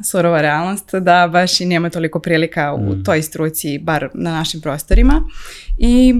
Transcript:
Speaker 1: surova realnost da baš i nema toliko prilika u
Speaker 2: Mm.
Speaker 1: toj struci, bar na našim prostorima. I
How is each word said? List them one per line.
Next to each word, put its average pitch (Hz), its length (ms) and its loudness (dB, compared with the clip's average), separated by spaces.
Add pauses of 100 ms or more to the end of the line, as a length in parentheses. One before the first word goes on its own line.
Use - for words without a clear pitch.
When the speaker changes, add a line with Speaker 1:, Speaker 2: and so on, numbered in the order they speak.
Speaker 1:
surova 170 360 0
realnost 165 540 -2
da 180 380 4
baš 180 280 0
i 180 60 -4
nema 170 240 0
toliko 165 280 -4
prilika 160 560 -2
u 104 180 -2
Speaker 2:
Mm. 98 120 -6
Speaker 1:
toj 160 180 0
struci, 156 560 -6
bar 151 360 -4
na 165 160 -4
našim 160 300 -4
prostorima. 233 600 2 (560)
I 247 420 4